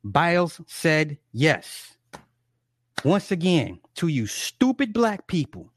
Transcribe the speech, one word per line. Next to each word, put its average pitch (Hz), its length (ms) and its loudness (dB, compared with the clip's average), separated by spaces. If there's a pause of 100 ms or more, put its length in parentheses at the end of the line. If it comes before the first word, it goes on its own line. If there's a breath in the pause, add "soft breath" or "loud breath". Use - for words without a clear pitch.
Biles 170 600 0
said 156 520 0 (140)
yes. - 680 -2 (1040)
Once 185 280 2
again, 160 480 0 (160)
to 175 120 -2
you 131 180 0
stupid 254 680 -2
black 220 340 0
people 170 500 -4